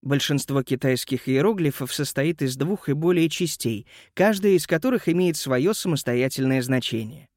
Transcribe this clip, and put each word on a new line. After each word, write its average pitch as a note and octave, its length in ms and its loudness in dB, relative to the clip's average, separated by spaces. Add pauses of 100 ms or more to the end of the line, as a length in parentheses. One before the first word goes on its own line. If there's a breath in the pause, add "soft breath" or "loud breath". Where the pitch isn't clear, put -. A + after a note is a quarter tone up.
Большинство C#3 600 0
китайских C3 680 -2
иероглифов D3 640 0
состоит D3 480 -2
из C3 160 -2
двух D#3 320 -2
и C#3 40 2
более E3 360 2
частей, A#2+ 580 -4 (260 loud breath)
каждая G3+ 380 4
из F3+ 160 4
которых A#3 400 0
имеет E3+ 300 2
свое C#3 360 0
самостоятельное C3 880 0
значение. A#2+ 760 -4